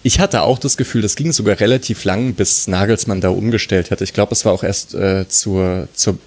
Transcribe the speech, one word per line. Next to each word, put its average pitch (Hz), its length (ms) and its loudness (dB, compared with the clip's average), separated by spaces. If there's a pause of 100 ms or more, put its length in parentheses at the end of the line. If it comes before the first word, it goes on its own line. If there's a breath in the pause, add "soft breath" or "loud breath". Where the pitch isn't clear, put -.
ich - 160 2
hatte 101 220 2
auch 117 180 2
das - 160 -2
Gefühl, 120 260 -2
das 104 140 -2
ging 160 160 -2
sogar 107 300 0
relativ 117 420 0
lang, 110 300 -2
bis - 340 0
Nagelsmann 101 540 0
da 92 80 2
umgestellt 101 600 0
hat. 98 100 -2
Ich 95 100 -4
glaub, - 220 0
es - 100 0
war 107 80 4
auch 92 120 0
erst, - 300 -4
äh, 95 360 0
zur, 92 640 0
zur - 340 -2